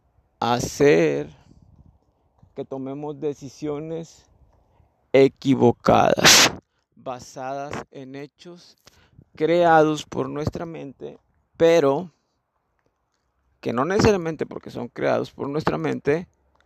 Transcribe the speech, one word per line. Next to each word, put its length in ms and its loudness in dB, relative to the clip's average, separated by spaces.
hacer 880 0
que 100 -12
tomemos 560 -10
decisiones 1040 -10
equivocadas, 1400 4
basadas 960 -12
en 260 -18
hechos 640 -20
creados 720 4
por 240 -6
nuestra 340 -6
mente, 540 -16
pero 520 2
que 140 -6
no 100 -2
necesariamente 640 0
porque 240 -16
son 180 -10
creados 440 -4
por 160 -10
nuestra 280 -6
mente, 520 -4